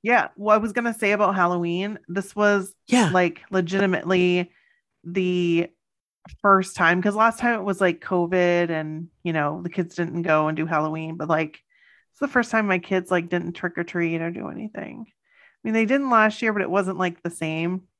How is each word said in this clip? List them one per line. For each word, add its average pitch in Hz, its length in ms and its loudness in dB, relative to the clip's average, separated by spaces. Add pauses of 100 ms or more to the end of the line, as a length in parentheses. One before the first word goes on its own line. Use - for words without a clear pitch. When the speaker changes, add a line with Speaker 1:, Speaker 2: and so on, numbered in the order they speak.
Speaker 1:
Yeah. 220 320 2
Well, 208 180 2
I 214 40 6
was 214 160 -2
gonna 233 200 -2
say 208 200 0
about 202 220 2
Halloween, 180 600 0 (120)
this 185 260 -6
was, 202 400 2 (120)
Speaker 2:
Yeah. 233 240 4
Speaker 1:
like, 180 380 2
legitimately 180 1000 0 (540)
the 175 640 0 (720)
first 190 340 4
time, 175 260 4
'cause 208 140 0
last 220 240 2
time 233 180 0
it 196 60 -6
was, 196 160 -4
like, 175 220 2
covid 175 720 2
and, 156 360 -6 (160)
you 170 80 -4
know, 156 300 -2
the 175 80 -8
kids 170 260 -4
didn't 170 280 -4
go 156 260 2
and 156 80 -4
do 156 80 -2
Halloween, 160 500 -2
but, 156 140 -6
like, 156 340 -2 (480)
it's - 80 -20
the 285 80 -2
first 247 240 0
time 220 160 0
my 185 100 0
kids, 180 320 -2
like, 175 200 0
didn't 175 240 -4
trick 170 240 -6
or 170 80 -4
treat 170 340 -2
or 165 120 -4
do - 180 -10
anything. - 580 -12
I - 560 -20
mean, 220 100 -4
they 226 120 2
didn't 269 240 0
last 214 320 4
year, 226 100 0
but 202 120 -2
it - 60 -2
wasn't, 190 280 0
like, 180 260 -4
the 170 60 -6
same 165 540 -4 (160)